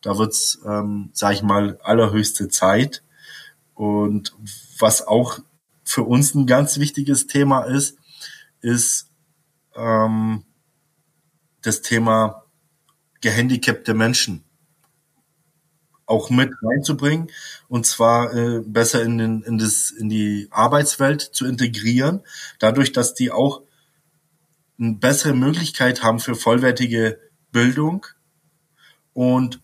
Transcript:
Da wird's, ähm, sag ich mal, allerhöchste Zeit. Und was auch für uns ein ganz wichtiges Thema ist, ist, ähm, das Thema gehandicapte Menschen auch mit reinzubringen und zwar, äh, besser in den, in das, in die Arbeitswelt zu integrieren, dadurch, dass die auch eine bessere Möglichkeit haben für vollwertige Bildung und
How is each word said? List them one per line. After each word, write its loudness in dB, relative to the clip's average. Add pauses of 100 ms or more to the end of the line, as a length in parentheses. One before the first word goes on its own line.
Da -4
wird's, -2
ähm, -6
sag 0
ich -4
mal, 0
allerhöchste 0
Zeit. 0 (720)
Und -2 (440)
was 2
auch 0 (460)
für -4
uns 2
ein 2
ganz 2
wichtiges -2
Thema 2
ist, -2 (600)
ist, -2 (640)
ähm, 0 (1160)
das -4
Thema 0 (760)
gehandicapte 0
Menschen 0 (1600)
auch 0
mit 4 (120)
reinzubringen 0 (400)
und -2
zwar, 2
äh, -2
besser 0
in 0
den, -2
in -4
das, -2
in -6
die -2
Arbeitswelt 0
zu -8
integrieren, 0 (380)
dadurch, 2
dass 0
die -2
auch -2 (1160)
eine -2
bessere 0
Möglichkeit 0
haben 2
für -4
vollwertige 2 (320)
Bildung 0 (1080)
und 0